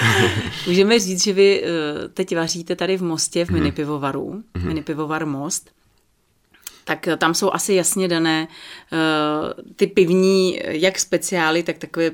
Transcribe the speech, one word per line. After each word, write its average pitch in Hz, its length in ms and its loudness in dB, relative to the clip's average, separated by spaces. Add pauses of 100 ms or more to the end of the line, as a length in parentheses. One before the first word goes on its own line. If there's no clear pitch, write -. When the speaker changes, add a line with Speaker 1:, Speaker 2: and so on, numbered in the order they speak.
(280)
Speaker 1:
<laughs> 104 380 -4
Speaker 2:
Můžeme 190 320 4
říct, 185 260 -2
že 208 80 2
vy, 196 320 4
eh, 156 440 -4
teď 180 280 -4
vaříte 170 400 -4
tady 180 200 0
v 185 60 -4
Mostě, 170 420 -2
v 170 60 -4
Speaker 1:
Mhm. 175 80 2
Speaker 2:
minipivovaru, 151 840 -2 (120)
Speaker 1:
Mhm. - 140 -4
Speaker 2:
minipivovar 156 580 -4
Most. 143 440 -6 (1120)
Tak, 156 240 -6
eh, 160 80 0
tam 165 180 2
jsou 196 180 0
asi 190 220 0
jasně 185 340 0
dané, 160 400 0 (440)
eh, 156 720 -2 (140)
ty 196 100 2
pivní, 185 760 4
eh, - 140 -4
jak 185 220 0
speciály, 170 640 0
tak 165 160 -6
takové 165 360 -2